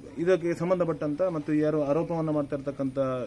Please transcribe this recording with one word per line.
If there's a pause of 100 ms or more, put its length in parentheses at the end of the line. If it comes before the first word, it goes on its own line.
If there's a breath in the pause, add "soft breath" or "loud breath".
(180)
ಇದಕ್ಕೆ
ಸಂಬಂಧಪಟ್ಟಂತ
ಮತ್ತು
ಯಾರು
ಆರೋಪವನ್ನು
ಮಾಡ್ತಾ
ಇರ್ತಕ್ಕಂಥ (280)